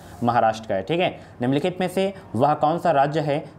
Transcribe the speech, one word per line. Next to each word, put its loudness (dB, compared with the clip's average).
महाराष्ट्र 2
का -2
है, -2
ठीक -2
है। 2
निम्नलिखित 0
में 0
से -2
वह 4
कौन 0
सा 0
राज्य 2
है -2